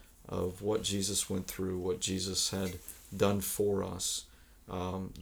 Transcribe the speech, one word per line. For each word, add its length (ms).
of 320
what 220
Jesus 460
went 180
through, 320
what 220
Jesus 480
had 300
done 240
for 420
us, 440
um, 520